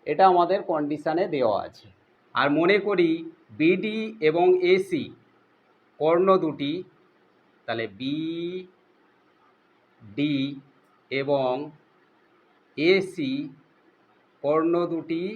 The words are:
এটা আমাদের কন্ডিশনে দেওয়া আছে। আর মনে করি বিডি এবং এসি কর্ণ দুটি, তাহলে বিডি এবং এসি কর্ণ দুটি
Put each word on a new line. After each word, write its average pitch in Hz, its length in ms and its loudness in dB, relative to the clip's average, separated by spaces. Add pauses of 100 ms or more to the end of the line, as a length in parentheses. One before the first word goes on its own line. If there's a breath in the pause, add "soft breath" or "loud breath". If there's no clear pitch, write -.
এটা 147 240 2
আমাদের 180 280 4 (120)
কন্ডিশনে 156 540 -2 (100)
দেওয়া 113 220 2 (100)
আছে। - 200 -20 (480)
আর 131 120 2 (120)
মনে 190 180 4 (100)
করি 180 220 2 (500)
বিডি 196 400 0 (300)
এবং 170 180 2 (260)
এসি 190 300 -2 (960)
কর্ণ 170 280 2 (160)
দুটি, 143 300 -4 (920)
তাহলে 113 200 -4 (140)
বিডি 151 2500 -8 (760)
এবং 135 420 0 (1200)
এসি 170 540 0 (1120)
কর্ণ 160 300 2 (200)
দুটি 165 300 -6 (120)